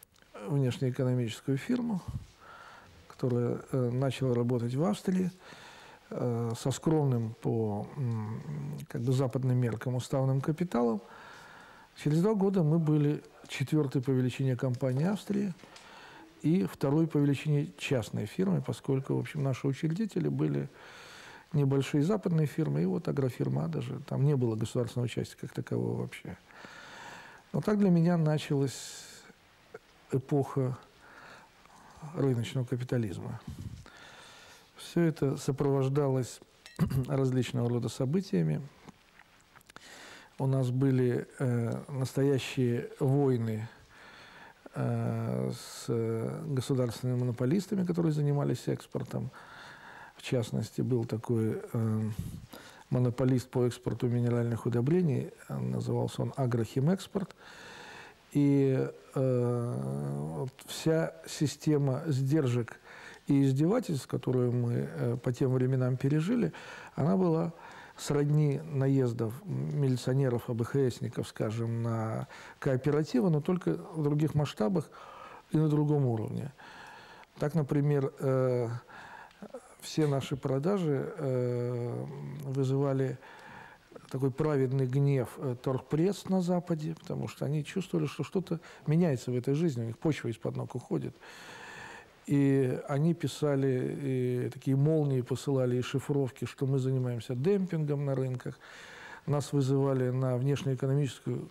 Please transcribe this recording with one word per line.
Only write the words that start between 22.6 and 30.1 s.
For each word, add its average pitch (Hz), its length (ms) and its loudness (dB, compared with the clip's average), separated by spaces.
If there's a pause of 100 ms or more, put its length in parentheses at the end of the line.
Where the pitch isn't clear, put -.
и 180 40 2
вот 185 220 -2
агрофирма 135 560 0
«Ада» 165 160 -2
же, 127 200 -6
там 135 240 0
не 147 120 4
было 117 200 2
государственного 117 500 -2
участия - 340 -4
как - 120 -10
такового 120 500 -2
вообще. - 340 -10 (1160)
Но - 80 0
так 214 180 2
для 202 100 6
меня 170 300 6
началась 151 840 0 (1080)